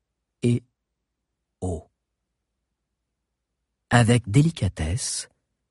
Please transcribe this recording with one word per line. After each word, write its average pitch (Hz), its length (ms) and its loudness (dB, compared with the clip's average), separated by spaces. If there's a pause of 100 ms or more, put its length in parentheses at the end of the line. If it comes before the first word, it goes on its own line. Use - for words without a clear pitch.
(420)
et 120 220 0 (1000)
O. 92 260 -8 (2000)
Avec 120 400 2
délicatesse, 104 1000 -2 (420)